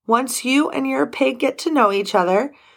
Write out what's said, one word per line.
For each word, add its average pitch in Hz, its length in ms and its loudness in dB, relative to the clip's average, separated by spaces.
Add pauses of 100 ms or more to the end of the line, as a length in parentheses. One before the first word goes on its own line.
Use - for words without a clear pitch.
Once 240 400 0
you 277 240 2
and 269 180 -4
your 269 200 -2
pig 269 320 -2
get - 200 -2
to 330 120 -4
know 233 200 4
each 196 220 -2
other, 196 400 2 (240)